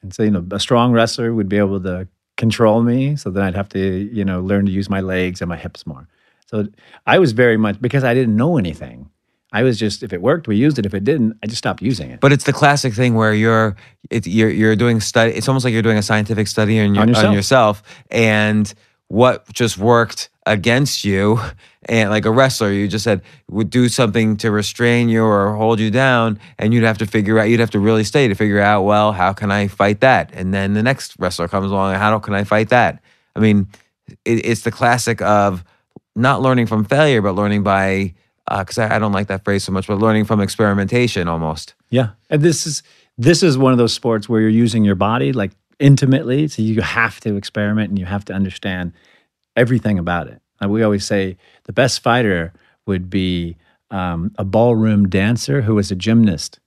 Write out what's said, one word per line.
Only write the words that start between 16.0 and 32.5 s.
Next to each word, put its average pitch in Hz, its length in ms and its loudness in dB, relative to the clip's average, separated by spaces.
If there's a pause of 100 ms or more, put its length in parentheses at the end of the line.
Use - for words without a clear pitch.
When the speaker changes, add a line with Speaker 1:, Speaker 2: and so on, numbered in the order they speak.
Speaker 2:
scientific 107 440 -2
study 110 320 0
on 104 160 2
your-, 104 80 2
Speaker 1:
On 110 60 4
yourself. 113 180 4
Speaker 2:
on 104 60 4
yourself. 104 500 2 (280)
And 107 640 0 (360)
what 117 460 0
just 113 240 -2
worked 117 500 0 (160)
against 117 580 0
you, 104 380 0 (460)
and 110 240 0
like 107 160 0
a 110 40 2
wrestler, 120 420 2
you 101 160 0
just 104 160 -4
said, 101 180 0 (280)
would 104 200 -4
do 123 180 2
something 110 500 0
to 113 120 -2
restrain 120 580 0
you 113 160 2
or 104 300 2
hold 110 260 0
you 110 100 0
down, 117 480 2 (200)
and 110 160 0
you'd 117 100 2
have 110 140 0
to 113 80 -4
figure 107 320 0
out, 110 60 2
you'd 113 160 2
have 113 100 0
to 104 80 -2
really 110 260 2
study 135 240 2
to 98 60 0
figure 101 260 0
out, 101 220 2
well, 104 300 2
how 90 200 0
can 101 180 -4
I 101 180 0
fight 101 320 0
that? 120 340 4
And 92 180 -4
then 98 220 -2
the 107 80 0
next 131 360 -4
wrestler 87 300 -4
comes 98 220 -4
along, 98 240 -2
how 107 240 0
can 107 160 -6
I 101 100 -2
fight 107 240 0